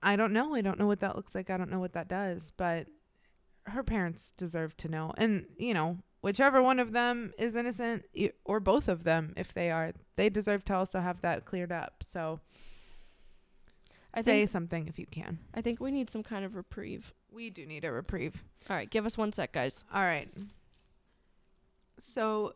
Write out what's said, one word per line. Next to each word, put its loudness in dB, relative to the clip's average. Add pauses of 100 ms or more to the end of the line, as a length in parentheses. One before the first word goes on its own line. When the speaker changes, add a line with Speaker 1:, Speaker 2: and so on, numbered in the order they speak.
Speaker 1:
I 6
don't 4
know. 2
I 2
don't 0
know 4
what 2
that -2
looks -10
like. -4
I -2
don't -2
know -2
what -4
that -4
does, -4
but -2 (760)
her -4
parents -2
deserve -4
to -8
know. -4
And, 4 (100)
you -2
know, 0 (220)
whichever 6
one 6
of 0
them 0
is 0
innocent, -2 (160)
i-, 2 (120)
or 2
both 4
of 0
them, 2
if -6
they 0
are, 0 (240)
they 6
deserve 2
to 2
also 0
have -2
that 0
cleared -4
up. -8
So, -6 (1700)
Speaker 2:
I -2
Speaker 1:
say 8
Speaker 2:
think 4
Speaker 1:
something -4
if -12
you -10
can. -8 (160)
Speaker 2:
I -4
think -2
we -2
need -2
some -6
kind -6
of -8
reprieve. -12 (160)
Speaker 1:
We -12
do -16
need -12
a -2
reprieve. -4 (240)
Speaker 2:
All -2
right, -4
give 0
us -4
one 0
sec, -4
guys. -2 (100)
Speaker 1:
All 2
right. 0 (1700)
So, 0